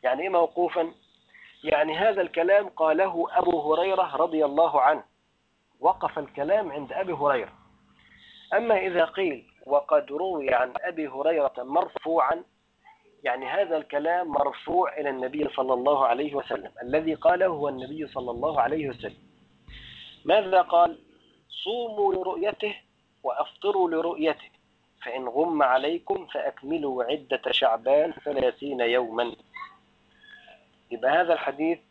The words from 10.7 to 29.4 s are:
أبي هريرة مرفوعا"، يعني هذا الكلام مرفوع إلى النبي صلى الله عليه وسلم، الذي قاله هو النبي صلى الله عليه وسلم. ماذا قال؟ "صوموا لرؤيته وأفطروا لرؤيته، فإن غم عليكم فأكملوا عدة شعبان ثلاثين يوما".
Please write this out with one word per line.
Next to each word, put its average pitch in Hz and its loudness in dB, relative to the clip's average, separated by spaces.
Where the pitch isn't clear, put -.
أبي 160 -6
هريرة 139 0
مرفوعا"، 160 -2
يعني 131 -4
هذا 165 -2
الكلام 160 -2
مرفوع 143 0
إلى 143 -2
النبي 135 -4
صلى 131 0
الله 135 4
عليه 139 0
وسلم، 110 -6
الذي 156 -2
قاله 180 2
هو 147 -2
النبي 135 -10
صلى 123 -8
الله 135 -2
عليه 143 0
وسلم. 117 -10
ماذا 185 4
قال؟ 170 4
"صوموا 208 -2
لرؤيته 190 -4
وأفطروا 175 -2
لرؤيته، 160 -2
فإن 127 -8
غم 151 0
عليكم 151 0
فأكملوا 139 -4
عدة 135 -4
شعبان 131 2
ثلاثين 139 -2
يوما". 117 0